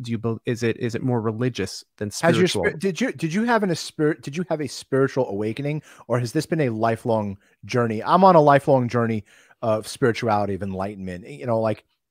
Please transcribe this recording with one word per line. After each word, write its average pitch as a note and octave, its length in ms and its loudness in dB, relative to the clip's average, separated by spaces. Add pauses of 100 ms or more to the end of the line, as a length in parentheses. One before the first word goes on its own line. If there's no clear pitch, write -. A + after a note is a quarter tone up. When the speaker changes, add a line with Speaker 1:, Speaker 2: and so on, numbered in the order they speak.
Speaker 1:
do A#2+ 100 -10
you A2+ 60 -4
bel-, A2+ 280 -4
is A#2 160 -4
it, A2+ 160 0
is A2+ 160 -4
it - 80 -6
more B2 180 0
religious A2 640 -4 (140)
than G#2 100 -4 (140)
Speaker 2:
Has E3 160 4
your F#3 80 4
Speaker 1:
spiritual? G2+ 200 0
Speaker 2:
spir-, G3 120 -2
did F3+ 220 -4
you, B3+ 120 -2
did D#3+ 220 -4
you G#3+ 100 0
have A#3 200 2
an, G3 60 0
a D#3+ 60 -2
spirit, - 460 -2
did C#3 140 -10
you F3+ 120 -4
have D#3 120 -2
a C#3 80 -6
spiritual C3+ 600 0
awakening, A2+ 540 -4 (260)
or A#2+ 120 2
has A#2+ 120 -2
this D3+ 140 0
been E3 140 0
a C#3 100 2
lifelong A2 680 0 (260)
journey? A2+ 380 0
I'm D#3+ 220 4
on F#3 120 10
a D#3+ 40 10
lifelong C#3+ 480 6
journey A2+ 360 -2 (380)
of A2 260 -2
spirituality, G#2+ 640 0
of F2+ 80 -6
enlightenment. F#2+ 640 -8
You C#3+ 180 -12
know, A2+ 140 0
like, A2 240 -2 (260)